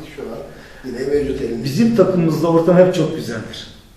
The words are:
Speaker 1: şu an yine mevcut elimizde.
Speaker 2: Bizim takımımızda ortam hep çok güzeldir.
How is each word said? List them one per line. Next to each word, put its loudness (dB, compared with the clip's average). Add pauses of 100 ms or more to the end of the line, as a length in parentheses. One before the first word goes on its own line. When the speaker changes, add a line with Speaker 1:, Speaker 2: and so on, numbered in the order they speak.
(160)
Speaker 1:
şu -14
an -12 (480)
yine -6
mevcut -2
elimizde. -6
Speaker 2:
Bizim 2
takımımızda 2
ortam 4
hep 6
çok -2
güzeldir. -10 (300)